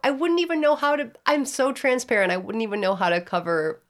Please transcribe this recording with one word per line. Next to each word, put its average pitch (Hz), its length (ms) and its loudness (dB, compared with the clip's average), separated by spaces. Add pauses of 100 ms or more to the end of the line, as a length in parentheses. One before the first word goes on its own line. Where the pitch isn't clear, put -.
I 269 60 2
wouldn't 339 300 0
even 339 200 0
know 294 160 4
how 294 200 2
to," 277 160 -4 (160)
I'm 294 180 2
so 269 260 -2
transparent. 247 600 0
I 180 60 0
wouldn't 202 260 -4
even 208 180 -4
know 190 140 2
how 180 140 0
to 175 120 2
cover, 165 580 -2 (100)